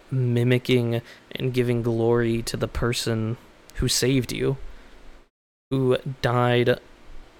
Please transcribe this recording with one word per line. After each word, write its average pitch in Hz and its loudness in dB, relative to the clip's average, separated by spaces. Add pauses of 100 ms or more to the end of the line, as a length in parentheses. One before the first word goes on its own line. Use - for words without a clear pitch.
(100)
mimicking 123 2 (300)
and 131 -4
giving 120 0
glory 113 2
to - -6
the 113 -2
person 117 -2 (400)
who 131 -2
saved 127 0
you, 131 -2 (1120)
who 131 2 (240)
died 123 2 (600)